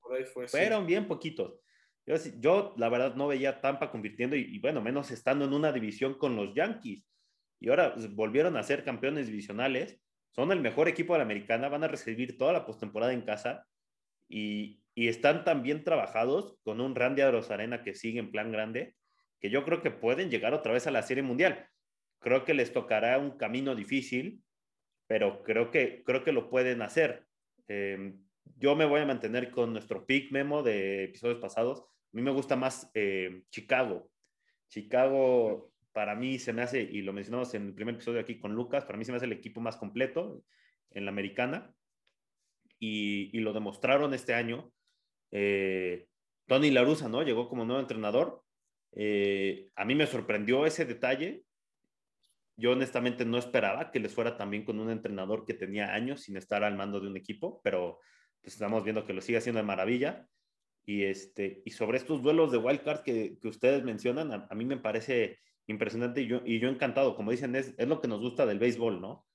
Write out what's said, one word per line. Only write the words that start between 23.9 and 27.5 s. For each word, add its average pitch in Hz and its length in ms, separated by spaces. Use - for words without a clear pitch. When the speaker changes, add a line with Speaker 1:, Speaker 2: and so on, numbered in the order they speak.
Speaker 2:
pero 104 340
creo 113 300
que, 131 320
creo 131 180
que 160 100
lo 120 180
pueden 127 320
hacer. 147 440